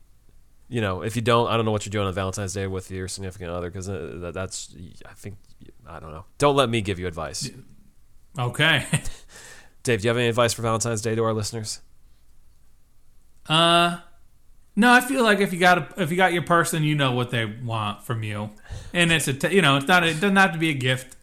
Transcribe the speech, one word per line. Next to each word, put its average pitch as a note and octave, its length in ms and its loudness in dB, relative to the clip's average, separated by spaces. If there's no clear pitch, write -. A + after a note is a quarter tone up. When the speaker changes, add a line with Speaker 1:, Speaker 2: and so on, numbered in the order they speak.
Speaker 1:
You A#2+ 140 -4
know, F#2 220 -2
if G#2+ 120 -6
you A#2+ 60 -4
don't, A#2 280 4
I G#2+ 80 0
don't A2+ 100 0
know A2 60 0
what G#2 120 -2
you're G2+ 60 -10
doing G2+ 160 -2
on F#2+ 80 -4
Valentine's F#2+ 400 -4
Day G2 120 -4
with F#2+ 240 -8
your F#2+ 160 -8
significant F#2 440 -10
other, F2 200 -6
'cause, F2+ 160 -10
uh, E2 260 -8
that, E2+ 120 -10
that's, - 400 -10
I - 60 -20
think, G2 240 -16
I D#2 140 -18
don't D#2+ 100 -16
know. D#2 140 -14
Don't C#3+ 180 2
let C3 140 2
me A#2 100 0
give F#2+ 180 -4
you F2+ 80 -6
advice. D#2+ 440 -8
Speaker 2:
Okay. C3+ 520 0
<laughs> - 920 -8
Speaker 1:
Dave, A#2 180 0
do G2+ 60 -2
you - 20 2
have A#2 80 2
any B2 100 2
advice A#2 280 2
for - 80 -8
Valentine's A2+ 400 -2
Day A2+ 120 -2
to A2+ 80 0
our A2+ 120 0
listeners? G#2+ 460 -6
Speaker 2:
Uh, E3+ 520 4
no, A#3+ 160 6
I B3 80 8
feel C4 220 0
like G#3 180 4
if F#3+ 120 0
you F3+ 60 -4
got F3+ 200 6
a, F3 240 -6
if D3+ 80 -2
you F3 60 -2
got F3+ 160 4
your F3 100 0
person, E3+ 400 2
you D3+ 120 2
know C3+ 180 2
what B2 180 -2
they A#2 140 -2
want A2 580 -6
from A2+ 200 -6
you, G#2 280 -6
and E3+ 200 2
it's D#3 160 0
a C#3 60 0
t-, D#3 200 0
you F#3+ 80 6
know, C#3 140 6
it's C#3 100 -2
not, F3+ 180 6
it E3 100 0
doesn't G3 220 0
have F#3+ 160 6
to E3 60 -6
be D#3+ 120 0
a D3+ 40 0
gift. B2+ 480 -2